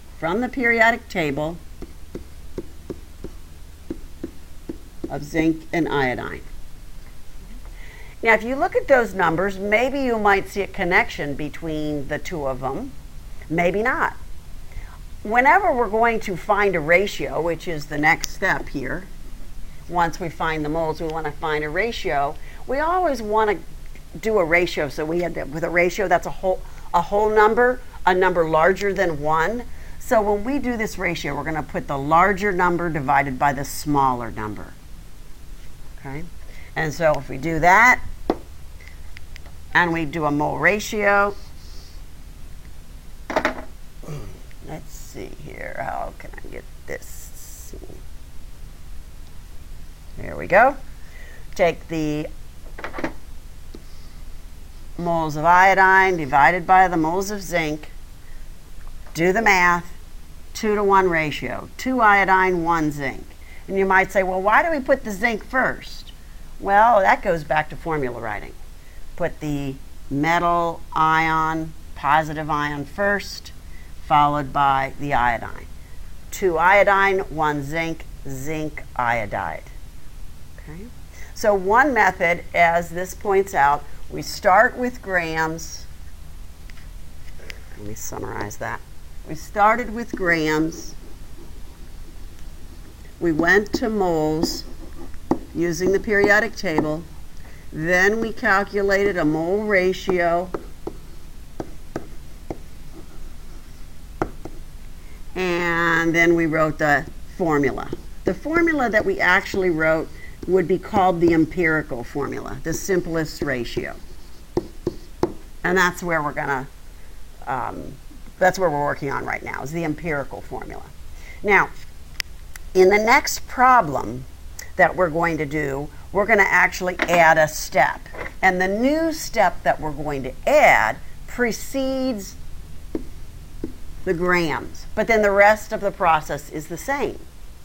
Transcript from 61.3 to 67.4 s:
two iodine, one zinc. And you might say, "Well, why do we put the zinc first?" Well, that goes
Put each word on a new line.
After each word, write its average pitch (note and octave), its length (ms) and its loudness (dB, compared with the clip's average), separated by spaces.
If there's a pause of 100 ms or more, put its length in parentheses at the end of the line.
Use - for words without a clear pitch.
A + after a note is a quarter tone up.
two B3+ 240 0
iodine, F#3+ 600 6
one D#3+ 280 2
zinc. C#3+ 340 -4 (420)
And F#3+ 120 -2
you F#3+ 80 4
might F#3 260 4
say, G3 100 4
"Well, F#3 180 -2
why G#3+ 220 6
do E4+ 80 0
we D4+ 100 0
put - 240 2
the G#3+ 80 -6
zinc G#3 320 -2
first?" - 680 -4 (480)
Well, G#3 400 6
that G3+ 220 4
goes E3+ 200 0